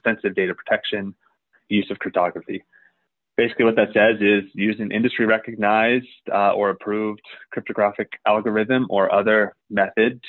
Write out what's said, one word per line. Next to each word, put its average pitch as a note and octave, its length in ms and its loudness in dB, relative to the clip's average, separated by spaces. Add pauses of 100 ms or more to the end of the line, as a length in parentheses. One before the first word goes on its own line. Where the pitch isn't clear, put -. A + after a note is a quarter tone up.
sensitive G#2+ 280 -2
data F#2 220 -2
protection, G2+ 580 -4 (540)
use G#2 240 0
of G2 80 -10
cryptography. F2+ 640 -4 (720)
Basically A#2 300 2
what A2+ 120 4
that G#2+ 180 4
says A2 260 4
is G2+ 220 4 (100)
use G#2 260 -2
an G#2 120 -6
industry A#2 340 -2
recognized, A2 800 0 (260)
uh, G2+ 200 2
or G2+ 180 0
approved G#2 520 -4 (300)
cryptographic G#2 600 -2 (160)
algorithm G#2+ 640 0
or G2 200 2
other G#2 440 2 (160)
method G#2+ 580 0